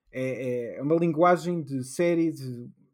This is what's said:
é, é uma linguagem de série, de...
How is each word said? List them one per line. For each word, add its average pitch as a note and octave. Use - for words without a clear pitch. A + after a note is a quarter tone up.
é, B2
é A#2+
uma D3+
linguagem E3+
de C3+
série, E3+
de... B2+